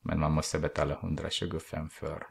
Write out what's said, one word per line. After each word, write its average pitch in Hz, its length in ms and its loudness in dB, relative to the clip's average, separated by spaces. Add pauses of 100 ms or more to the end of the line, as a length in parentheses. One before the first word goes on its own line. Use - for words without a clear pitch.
men 82 180 0
man 78 120 4
måste 78 280 2
betala 73 360 2
hundratjugofem 78 920 -4
för - 420 -6